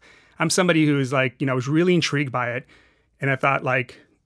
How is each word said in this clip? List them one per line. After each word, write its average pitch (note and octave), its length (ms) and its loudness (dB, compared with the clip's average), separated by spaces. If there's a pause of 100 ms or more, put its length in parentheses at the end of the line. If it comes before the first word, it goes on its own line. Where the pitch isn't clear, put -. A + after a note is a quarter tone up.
(380)
I'm E3 100 0
somebody E3 380 2
who D3 120 2
is, C3 140 -2
like, C3 260 0
you C#3 80 -2
know, C3 60 -2
I - 40 0
was B2+ 120 -4
really F3 260 2
intrigued C#3+ 380 -2
by A#2+ 200 -4
it. B2+ 140 -10 (540)
And C#3 100 -2
I C3+ 60 0
thought, C#3 280 0
like, B2+ 340 -4 (280)